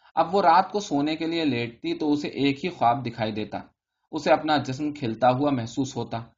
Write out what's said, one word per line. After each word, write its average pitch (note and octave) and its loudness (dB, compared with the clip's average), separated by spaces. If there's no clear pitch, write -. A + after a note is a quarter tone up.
اب E3 0
وہ G3+ 2
رات F3 4
کو G#3 -2
سونے D3+ -2
کے D#3+ -4
لیے E3 -2
لیٹتی A#2+ -2
تو D#3+ -2
اسے D3 -2
ایک C#3 0
ہی F3+ -2
خواب B2 2
دکھائی A2+ -4
دیتا۔ G#2 -6
اسے D#3+ 2
اپنا D3+ 2
جسم C3+ -4
کھلتا A#2 0
ہوا C#3 2
محسوس B2+ -4
ہوتا، A#2 -6